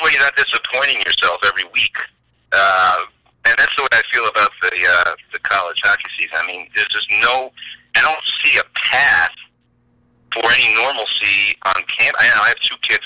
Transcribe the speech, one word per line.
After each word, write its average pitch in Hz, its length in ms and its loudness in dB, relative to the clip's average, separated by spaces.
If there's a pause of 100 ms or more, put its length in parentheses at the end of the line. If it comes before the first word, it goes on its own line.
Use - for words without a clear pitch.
way 160 80 4
you're 139 80 2
not 139 160 2
disappointing 131 640 -2
yourself 90 440 -2
every 98 280 0
week. - 240 -2 (560)
Uh, 92 560 2 (380)
and - 100 4
that's 135 200 2
the 143 60 -2
way 131 100 0
I 117 100 4 (100)
feel 117 160 0
about 104 320 2
the, 90 160 -2
uh, 90 380 2 (180)
the - 80 -8
college 92 420 -2
hockey 101 220 0 (140)
season. - 180 -4
I 82 100 -2
mean, 90 300 -12
there's 101 160 0
just 104 160 -4 (140)
no, 131 280 -2 (460)
I 143 60 2
don't 156 180 0 (240)
see - 160 4
a - 40 -2 (120)
path 123 560 2 (1000)
for 113 180 -4
any 113 220 2
normalcy 104 920 -2
on 95 160 -2 (160)
camp. - 240 0
I, - 80 6
I 107 200 4
have 120 120 0
two - 220 -2
kids 107 240 0